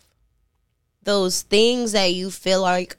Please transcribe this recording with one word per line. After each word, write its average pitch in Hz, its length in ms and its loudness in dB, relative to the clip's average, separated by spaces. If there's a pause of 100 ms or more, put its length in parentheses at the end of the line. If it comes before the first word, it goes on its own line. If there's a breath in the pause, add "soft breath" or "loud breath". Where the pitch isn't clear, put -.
(1040)
Those 190 400 0
things 233 500 0
that 190 220 2
you 185 160 -6
feel 185 320 -2
like 180 360 -2